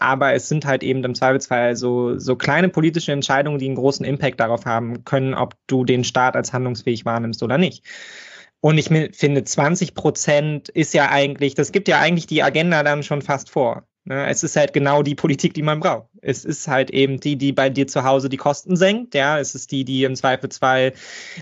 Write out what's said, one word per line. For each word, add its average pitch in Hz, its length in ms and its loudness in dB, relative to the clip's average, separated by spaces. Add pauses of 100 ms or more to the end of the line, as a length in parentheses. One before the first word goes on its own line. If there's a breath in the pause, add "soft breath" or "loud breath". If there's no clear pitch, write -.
aber 135 320 2
es 127 160 -2
sind 156 160 -2
halt 135 180 0
eben 131 220 -2
im 123 100 -4
Zweifelsfall 123 600 0
so, 123 420 -2
so 131 160 -2
kleine 156 360 2
politische 160 420 0
Entscheidungen, 143 460 0
die 131 80 -4
einen 135 80 -2
großen 131 320 0
Impact 131 340 -2
darauf 117 240 0
haben 117 400 -4
können, 131 300 0
ob 123 200 -4 (120)
du 127 180 2
den 123 200 2
Staat 127 300 2
als 123 200 -2
handlungsfähig 123 500 -4
wahrnimmst 117 380 -4
oder 120 160 0
nicht. 185 260 -2 (760 loud breath)
Und 156 180 4
ich 143 100 0
mi-, 156 240 2
finde, 143 320 2
zwanzig 160 500 0
Prozent 151 760 0
ist - 240 -2
ja 147 160 4
eigentlich, 143 440 0
das 147 180 -2
gibt 196 160 0
ja 151 120 4
eigentlich 165 260 2
die 151 160 0
Agenda 156 400 2
dann 147 200 0
schon 143 180 -4
fast 139 300 -4
vor. 120 320 -2 (220)
Ne? 135 220 -4
Es 139 160 -6
ist 165 140 -2
halt 147 160 2
genau 143 320 4
die 143 100 -2
Politik, 160 400 0
die 151 80 -4
man 151 160 0
braucht. 151 300 -2 (140)
Es - 220 -4
ist - 220 -8
halt 135 240 0
eben 135 300 2
die, 147 160 -2
die 139 160 0
bei 135 180 2
dir 135 160 0
zu 135 160 -2
Hause 135 260 2
die 131 80 -4
Kosten 147 380 -2
senkt. 202 400 2
Ja, 147 240 2
es 135 160 -4
ist - 160 -12
die, 135 140 -2
die 131 180 0
im 131 140 0
Zweifelsfall 131 760 0 (500 loud breath)